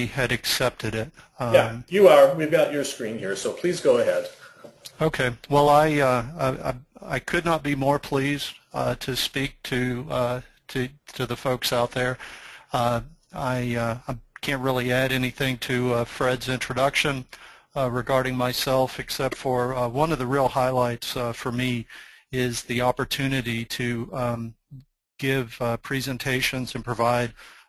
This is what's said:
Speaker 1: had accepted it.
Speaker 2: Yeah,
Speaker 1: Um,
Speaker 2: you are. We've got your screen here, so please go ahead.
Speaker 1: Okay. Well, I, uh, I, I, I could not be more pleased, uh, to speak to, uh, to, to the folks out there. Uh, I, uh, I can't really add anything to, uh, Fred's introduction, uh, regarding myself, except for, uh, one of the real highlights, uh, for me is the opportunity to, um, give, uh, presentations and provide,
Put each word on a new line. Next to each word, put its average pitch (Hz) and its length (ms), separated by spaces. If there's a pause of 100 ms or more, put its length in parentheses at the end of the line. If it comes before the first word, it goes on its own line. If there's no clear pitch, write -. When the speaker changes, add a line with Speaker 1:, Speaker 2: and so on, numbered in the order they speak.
Speaker 1:
had 120 260
accepted 120 640
it. 110 160 (300)
Speaker 2:
Yeah, 117 280
Speaker 1:
Um, 117 200
Speaker 2:
you 196 180
are. 143 280
We've 156 160
got 151 200
your 143 140
screen 113 340
here, 98 160
so 110 160
please 87 300
go - 160
ahead. 90 320 (720)
Speaker 1:
Okay. 139 320 (160)
Well, 143 220
I, 151 300
uh, 127 240 (140)
I, 139 100
I, 131 260 (400)
I 131 40
could 165 280
not 160 160
be 143 120
more 139 240
pleased, 139 540 (220)
uh, 127 220
to 127 200
speak - 480
to, 127 460
uh, 127 300 (280)
to, 131 220 (240)
to 131 100
the 120 120
folks - 360
out 120 200
there. 127 260 (560)
Uh, 120 260 (320)
I, 127 420
uh, 117 320
I 123 120 (240)
can't 139 180
really 127 320
add 127 200
anything 127 460
to, 123 360
uh, 120 100
Fred's 127 460
introduction, 131 720 (520)
uh, 131 140
regarding 127 440
myself, 127 640
except 131 380
for, 127 380
uh, 123 120
one 139 240
of 151 80
the 127 80
real 131 220
highlights, 127 680
uh, 120 200
for - 180
me 123 340 (460)
is 123 300
the 120 180
opportunity 127 840
to, 120 480
um, 117 420 (640)
give, 131 420
uh, 117 180
presentations 131 960
and 117 100
provide, 120 480 (360)